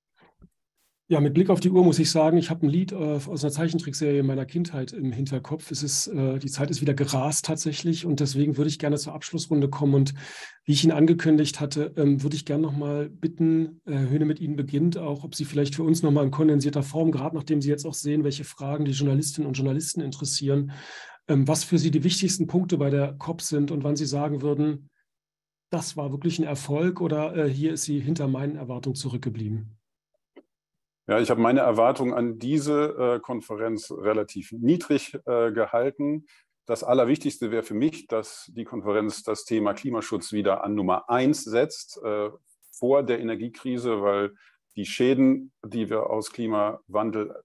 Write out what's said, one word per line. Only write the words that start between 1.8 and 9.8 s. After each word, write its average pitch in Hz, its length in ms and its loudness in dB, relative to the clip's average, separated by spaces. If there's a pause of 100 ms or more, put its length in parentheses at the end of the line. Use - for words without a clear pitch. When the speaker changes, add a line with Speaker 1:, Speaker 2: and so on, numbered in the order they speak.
Speaker 1:
muss 170 160 6
ich 165 120 2
sagen, 160 260 4
ich 165 140 2
habe 160 160 0
ein - 20 4
Lied, 180 240 0
äh, 190 40 -8
aus 151 460 -4
einer 151 80 0
Zeichentrickserie 147 720 0
meiner 135 220 0
Kindheit 151 480 -4
im 147 180 -4
Hinterkopf. 135 600 -6
Es 147 120 -8
ist, - 260 -4
äh, 135 300 -2
die 135 120 -6
Zeit 139 200 -2
ist 131 120 -4
wieder 143 100 2
gerast 139 540 -2
tatsächlich 160 580 -2
und 151 160 0
deswegen 139 380 0
würde 147 100 2
ich 156 100 -4
gerne 147 200 0
zur 151 160 -10
Abschlussrunde 151 560 0
kommen 139 240 2